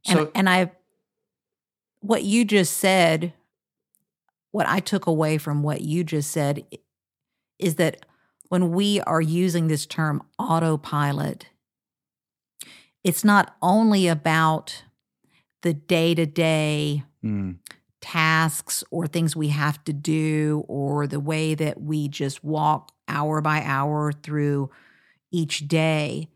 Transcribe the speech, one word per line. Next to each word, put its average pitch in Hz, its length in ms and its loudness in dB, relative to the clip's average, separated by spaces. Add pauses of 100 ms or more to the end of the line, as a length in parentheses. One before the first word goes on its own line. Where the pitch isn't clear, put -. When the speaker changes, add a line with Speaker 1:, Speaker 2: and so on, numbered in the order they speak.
Speaker 1:
And, 180 100 4
Speaker 2:
So 156 180 0
Speaker 1:
and 190 140 2
I, 180 220 2 (1300)
what 208 220 0
you 226 220 4
just 202 320 2
said, 170 560 2 (1160)
what - 160 0
I 190 140 2
took - 260 -2
away 156 300 2
from 147 260 -2
what 151 180 -2
you 160 220 -2
just 151 280 -4
said 143 420 -2
i-, - 40 -16 (800)
is 170 160 0
that 160 300 -2 (440)
when 180 220 2
we 202 300 0
are 165 200 0
using 165 460 0
this 151 180 -2
term 156 360 -2 (160)
autopilot, 151 1080 -2 (1600)
it's 180 200 0
not 202 380 4
only 208 460 4
about 160 760 0 (800)
the 170 100 0
day-to-day 156 1300 0 (200)
Speaker 2:
Mm. 98 340 -4 (420)
Speaker 1:
tasks 160 920 0
or 160 160 -4
things 160 280 0
we 151 140 -2
have 147 360 -2
to 156 80 -4
do 151 760 -2
or 143 400 -4
the 147 120 -4
way 156 360 -2
that 151 260 -4
we 151 260 -4
just 139 360 -6
walk 151 480 -2 (160)
hour 151 340 -2
by 151 220 0
hour 147 480 -2
through 147 580 -2 (640)
each 151 360 -4
day. 156 680 0